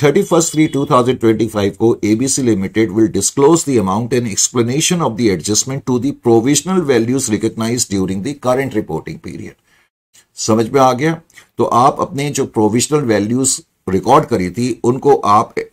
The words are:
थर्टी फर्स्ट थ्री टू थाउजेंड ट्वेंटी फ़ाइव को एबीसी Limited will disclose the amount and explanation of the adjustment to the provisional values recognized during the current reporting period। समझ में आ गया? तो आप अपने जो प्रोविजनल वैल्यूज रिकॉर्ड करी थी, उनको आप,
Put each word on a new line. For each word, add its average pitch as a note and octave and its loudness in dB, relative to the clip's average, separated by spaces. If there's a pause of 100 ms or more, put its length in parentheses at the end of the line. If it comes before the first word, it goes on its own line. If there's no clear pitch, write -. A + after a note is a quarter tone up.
थर्टी D3 2
फर्स्ट E3 0
थ्री D3+ 2
टू C#3 -4
थाउजेंड B2 0
ट्वेंटी A2+ 2
फ़ाइव G2+ -2
को A2+ 2
एबीसी A#2 0
Limited G#2 0
will G#2+ 2
disclose C#3 2
the B2+ 0
amount G2+ -2
and A#2+ 0
explanation B2+ -2
of A#2+ -2
the G#2 2
adjustment G#2+ -4
to B2 0
the C3+ -2 (140)
provisional D3 2
values B2 0
recognized A2+ -4
during F#2+ -2
the C#3 -6
current B2+ -2
reporting D#2+ -6
period। F#2 -16 (840)
समझ A2+ 0
में C3+ 2
आ B2+ 4
गया? D#3 -2 (360)
तो A#2+ 0
आप B2 2
अपने C#3+ -4
जो C3 -4
प्रोविजनल A#2 0
वैल्यूज A#2 0 (280)
रिकॉर्ड A2+ 2
करी F#2 -2
थी, A#2 -4
उनको C3 2
आप, G#2 2 (180)